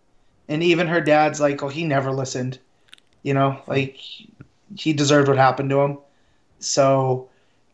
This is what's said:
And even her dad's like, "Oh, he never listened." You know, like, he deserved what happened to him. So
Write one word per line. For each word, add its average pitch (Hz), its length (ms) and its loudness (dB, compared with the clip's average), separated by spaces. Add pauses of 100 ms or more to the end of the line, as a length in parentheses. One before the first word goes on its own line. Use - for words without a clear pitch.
(500)
And 156 140 -2
even 160 240 2
her 170 120 0
dad's 147 400 2
like, 143 220 0
"Oh, 143 60 -6
he 143 180 -8
never 135 260 -2
listened." 131 460 -6 (640)
You 139 140 -4
know, 135 200 0 (120)
like, 135 320 -4 (760)
he 160 180 -2
deserved 143 340 2
what 139 100 2
happened 135 320 2
to 139 120 0
him. 143 180 -2 (600)
So 135 680 0 (440)